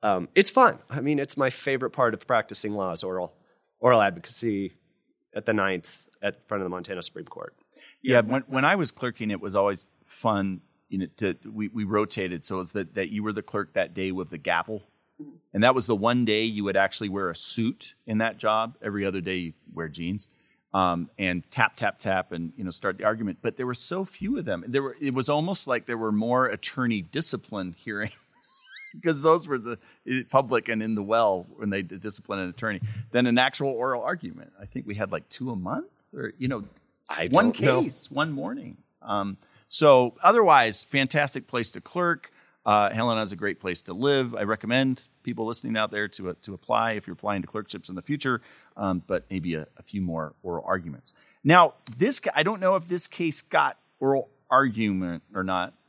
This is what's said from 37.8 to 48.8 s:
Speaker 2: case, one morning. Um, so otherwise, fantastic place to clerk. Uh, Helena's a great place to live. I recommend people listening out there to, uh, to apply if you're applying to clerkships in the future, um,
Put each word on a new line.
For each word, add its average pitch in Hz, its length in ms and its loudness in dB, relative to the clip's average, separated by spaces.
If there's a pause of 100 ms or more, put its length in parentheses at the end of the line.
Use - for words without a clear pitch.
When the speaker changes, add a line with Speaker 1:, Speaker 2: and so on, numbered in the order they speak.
Speaker 2:
case, - 280 -6
one 151 220 -2
morning. 180 460 -8 (240)
Um, 101 340 -2 (320)
so 131 540 8
otherwise, 165 640 6
fantastic 139 600 0
place 120 260 -4
to - 100 -14
clerk. 175 500 -2 (320)
Uh, 104 260 6
Helena's 110 420 0
a 98 40 -10
great 98 240 -4
place 90 240 -6
to 98 80 -12
live. 127 420 2
I 104 100 -2
recommend 120 580 0 (200)
people 117 240 -6
listening 113 300 -6
out 107 140 0
there 104 180 -4
to, 95 220 -10
uh, 90 120 -6
to 101 120 -12
apply 113 380 0
if 104 140 -6
you're 92 80 -10
applying 101 280 -4
to - 60 -8
clerkships 104 400 -10
in 95 80 -10
the 90 60 -10
future, 143 380 -2 (360)
um, 95 300 -2